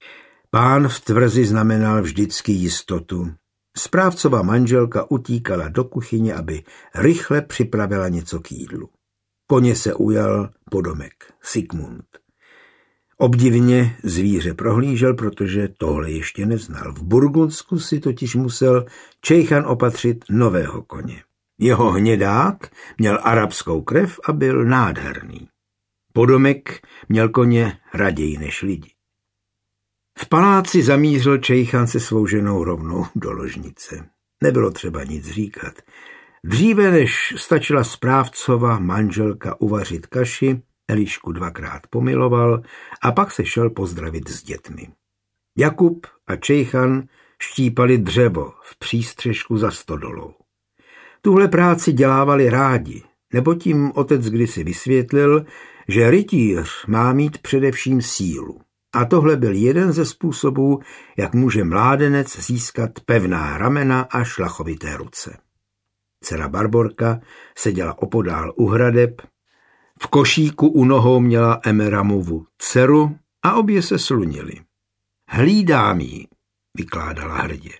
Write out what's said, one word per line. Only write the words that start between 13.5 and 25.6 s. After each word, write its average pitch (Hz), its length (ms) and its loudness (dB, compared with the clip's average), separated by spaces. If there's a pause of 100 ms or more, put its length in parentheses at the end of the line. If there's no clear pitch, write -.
zvíře 90 500 -2
prohlížel, 127 600 0
protože 101 640 -4
tohle 76 340 -4
ještě 80 340 -6
neznal. 76 480 -6
V 73 100 -14
Burgundsku 143 760 2
si 147 200 -4
totiž 127 360 -4
musel 127 500 0 (360)
čejchan 156 440 4
opatřit 120 640 -2
nového 98 520 0
koně. - 420 -14 (380)
Jeho 117 300 4
hnědák 107 800 0 (260)
měl 107 260 0
arabskou 104 580 0
krev 175 440 -2
a 156 80 -2
byl 131 320 0
nádherný. 113 840 -4 (640)